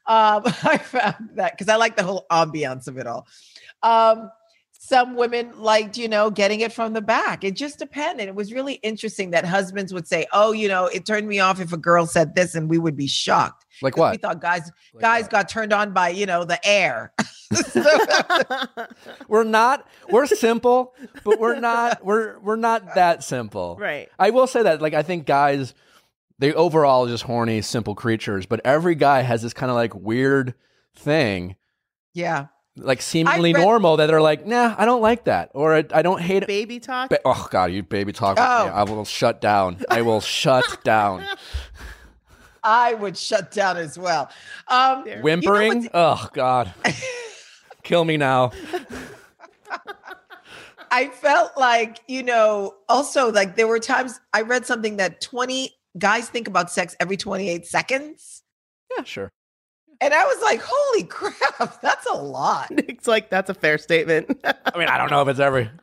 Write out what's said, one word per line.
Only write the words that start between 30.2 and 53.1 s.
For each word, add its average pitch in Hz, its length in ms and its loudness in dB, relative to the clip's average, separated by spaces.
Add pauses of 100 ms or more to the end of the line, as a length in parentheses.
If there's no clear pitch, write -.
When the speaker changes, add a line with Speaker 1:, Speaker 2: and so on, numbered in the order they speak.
Speaker 2:
thing, 101 600 -2 (600)
Speaker 1:
Yeah. 165 320 -6 (280)
Speaker 2:
like, 131 280 -4
seemingly 170 500 2
Speaker 1:
I - 60 4
read - 40 4
Speaker 2:
normal 190 340 6
that 151 120 4
are 156 120 6
like, 151 260 2
"Nah, 233 280 2
I 208 100 2
don't 240 180 4
like 233 220 2
that," 90 280 0
or, 156 220 2
"I, 156 180 2
I 160 80 4
don't 175 200 0
hate 185 200 0
it." 190 60 -6
Speaker 3:
Baby 214 320 -6
talk? 254 320 -6
Speaker 2:
Ba-, 147 120 2
oh, - 280 0
God, 90 200 2
you 98 120 -6
baby 101 300 -4
talk 98 240 0
with 240 120 4
Speaker 1:
Oh. 240 160 2
Speaker 2:
me. 95 60 -4
I 98 120 0
will 107 220 -4
shut - 360 -2
down. 98 360 2 (140)
I 117 100 2
will 110 200 2
shut - 580 0
Speaker 1:
<laughs> - 40 -20
Speaker 2:
down. 101 400 2 (1400)
Speaker 1:
I 233 320 4
would 202 200 -8
shut - 360 -4
down 190 260 -2
as 165 220 -10
well. 165 320 -2 (360)
Um, 262 380 2
Speaker 3:
There. 208 160 -12
Speaker 2:
Whimpering? 208 640 2
Speaker 1:
you 233 100 -10
know 165 160 4
what's 123 160 -2
Speaker 2:
Oh, - 80 -18
God. 127 400 0 (100)
Speaker 1:
<laughs> - 100 0 (920)
Speaker 2:
Kill 170 220 0
me 160 100 0
now. 131 360 2 (2500)
Speaker 1:
I 254 200 2
felt 294 480 2
like, 233 500 2
you 262 160 -8
know, 214 520 2 (120)
also, 269 440 2